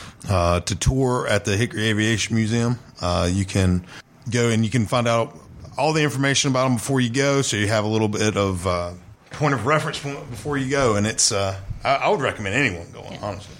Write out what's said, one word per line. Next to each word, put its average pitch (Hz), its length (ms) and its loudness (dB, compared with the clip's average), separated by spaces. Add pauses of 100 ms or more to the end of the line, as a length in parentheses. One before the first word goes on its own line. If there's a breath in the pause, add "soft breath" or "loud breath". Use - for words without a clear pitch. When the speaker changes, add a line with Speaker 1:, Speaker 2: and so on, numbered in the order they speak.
(300 loud breath)
Speaker 1:
uh, 87 320 4
to - 140 -4
tour 131 520 0
at 104 180 0
the 101 100 2
Hickory 107 340 -2
Aviation 110 460 0
Museum. 117 440 0 (220)
Uh, 87 300 2
you 98 140 0
can 92 400 2 (440 loud breath)
go 117 200 2
and 110 160 2
you 104 60 -4
can 120 160 2
find 120 200 0
out 117 300 0 (400)
all 151 160 2
the 156 100 2
information 139 480 0
about 127 140 2
'em 127 100 2
before 131 240 0
you 123 100 2
go, 139 320 2
so 123 160 -2
you 104 100 2
have 107 160 2
a 104 40 -2
little 110 200 2
bit 104 280 0
of, 95 300 0
uh, 87 260 -2 (400)
point 143 220 0
of 107 120 -2
reference 151 340 0
point 143 320 -10
before 143 260 -4
you 131 140 -2
go. 135 240 4
And 101 100 2
it's, - 260 0
uh, 98 240 -2 (280)
I, 135 120 2
I 135 140 0
would 196 120 2
recommend 104 340 -2
anyone 95 380 0
going, 92 200 -14
Speaker 2:
Yeah. - 80 -12
Speaker 1:
honestly. 98 380 -8